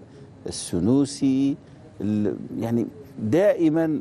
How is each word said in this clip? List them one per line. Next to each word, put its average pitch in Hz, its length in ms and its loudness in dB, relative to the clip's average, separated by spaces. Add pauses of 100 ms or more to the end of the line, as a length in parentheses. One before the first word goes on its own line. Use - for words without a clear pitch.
(460)
السنوسي، 135 1120 0 (440)
ال-، 104 360 0 (220)
يعني 117 280 0 (320)
دائما، 160 840 2